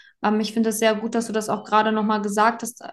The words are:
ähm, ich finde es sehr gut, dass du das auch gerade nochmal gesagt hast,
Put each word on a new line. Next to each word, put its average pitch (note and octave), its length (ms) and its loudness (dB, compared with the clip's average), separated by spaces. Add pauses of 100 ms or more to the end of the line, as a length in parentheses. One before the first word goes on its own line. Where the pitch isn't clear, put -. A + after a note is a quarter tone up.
(240)
ähm, G#3+ 180 4
ich G#3+ 120 -4
finde A3+ 160 2
es G#3+ 100 -2
sehr A3 160 2
gut, A3+ 200 -6
dass A3+ 120 -2
du G#3 60 -8
das G#3+ 160 -2
auch G#3 160 -2
gerade G#3+ 260 4
nochmal G#3+ 300 0
gesagt G#3+ 420 0
hast, - 280 -12